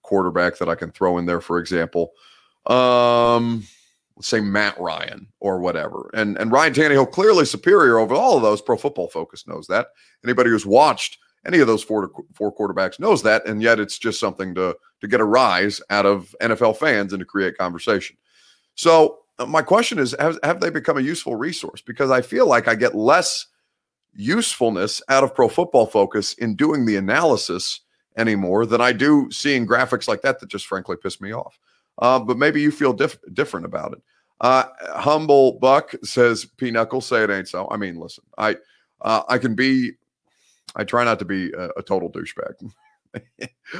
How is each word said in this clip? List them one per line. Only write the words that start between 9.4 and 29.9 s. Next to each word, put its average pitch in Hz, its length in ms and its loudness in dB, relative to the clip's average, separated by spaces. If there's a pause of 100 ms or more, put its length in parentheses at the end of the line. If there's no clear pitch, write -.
knows 80 220 -14
that. 104 220 -2 (340)
Anybody 120 260 2
who's 107 160 0
watched 123 520 2 (280)
any 175 140 4
of 127 80 6
those 110 160 0
four, 104 260 -2 (240)
four 101 180 -4
quarterbacks 95 460 -4
knows 196 240 0
that, 110 240 2
and 107 160 -4
yet 113 160 4
it's 101 180 -4
just 110 220 -6
something 92 380 -6
to, 92 200 -2 (240)
to 107 60 -10
get 104 140 0
a 110 40 2
rise 104 560 2 (100)
out 101 140 2
of 98 360 0
N 113 100 0
F 110 120 -2
L 110 120 4
fans 107 380 -2
and 95 80 -6
to 90 40 -10
create 95 320 -4
conversation. 92 600 -4 (580)
So, 165 460 4 (180)
uh, 123 80 -8
my 156 160 2
question 214 380 0
is, 127 180 -2
have, 160 240 0
have 170 180 -2
they 175 100 -2
become 143 280 -2
a 135 40 0
useful 139 340 -6
resource? - 440 -10
Because 131 300 -4
I 127 100 4
feel 247 280 0
like 117 180 4
I 117 80 4
get 113 220 0
less 143 500 0 (680)
usefulness 110 920 -2
out 135 140 4
of 135 100 0
Pro 120 160 4
Football 139 380 2
Focus 101 480 0
in 113 220 -4
doing 147 300 0
the 107 100 0
analysis 104 840 -2 (340)
anymore 107 500 0
than 117 140 0
I 123 120 4
do 139 380 2
seeing 135 340 -2
graphics 117 440 0